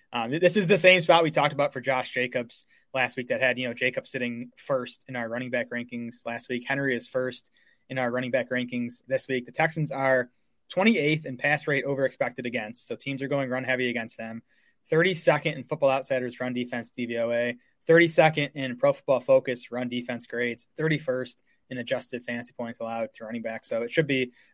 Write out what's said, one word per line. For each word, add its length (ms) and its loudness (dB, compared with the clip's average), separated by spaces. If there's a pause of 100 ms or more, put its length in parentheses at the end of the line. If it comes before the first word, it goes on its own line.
(120)
Um, 180 -2
th-, 100 0
this 160 6
is 120 2
the 100 6
same 220 8
spot 240 6
we 80 0
talked 200 2
about 200 0
for 80 -8
Josh 300 -2
Jacobs 540 -4 (300)
last 220 -2
week 120 -6
that 120 0
had, 180 2
you 80 -4
know, 80 -4
Jacobs 360 -2
sitting 460 -6
first 520 -6
in 80 -8
our 120 -4
running 220 -6
back 200 -2
rankings 540 -8
last 240 -8
week. 180 -4
Henry 300 0
is 120 -8
first 420 -6 (400)
in 80 -6
our 120 0
running 200 -4
back 200 0
rankings 580 -4
this 180 -2
week. 200 -4
The 60 -20
Texans 380 0
are 400 0 (380)
twenty-eighth 580 2
in 100 -10
pass 300 0
rate 180 0
over 220 0
expected 400 -4
against. 400 -8
So 80 -6
teams 260 -8
are 80 -6
going 220 -2
run 140 -4
heavy 260 0
against 260 -6
them. 260 -12 (460)
Thirty-second 640 4
in 100 -10
Football 260 2
Outsiders 480 -2
run 160 -4
defense 360 -4
D 160 -6
V 120 -4
O 140 0
A. 240 0 (300)
Thirty-second 680 6
in 220 -4
Pro 160 4
Football 280 0
Focus 520 2
run 160 -4
defense 380 -6
grades. 500 -4
Thirty-first 680 -2 (260)
in 100 -10
adjusted 440 -6
fantasy 340 -8
points 220 -10
allowed 360 -6
to 100 -16
running 180 -8
back. 220 -8
So 180 -4
it 80 -6
should 160 2
be 240 0 (240)